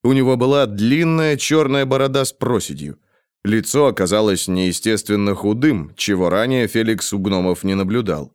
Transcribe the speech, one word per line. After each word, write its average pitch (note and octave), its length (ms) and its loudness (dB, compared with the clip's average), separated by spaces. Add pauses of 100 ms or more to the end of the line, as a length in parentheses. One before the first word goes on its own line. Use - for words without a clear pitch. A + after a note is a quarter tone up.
У B2 80 4
него C3 240 4
была C3 300 2
длинная D3+ 680 0
черная C#3 500 0
борода C3+ 380 0
с - 80 -4
проседью. D2 680 -4 (460)
Лицо A2+ 420 2
оказалось G2+ 600 0
неестественно G2+ 880 0
худым, G#2+ 640 0
чего F#2 320 0
ранее A#2 400 0
Феликс A2+ 440 -2
у G2+ 60 -4
гномов F#2 460 -2
не G2 100 0
наблюдал. F#2+ 600 -4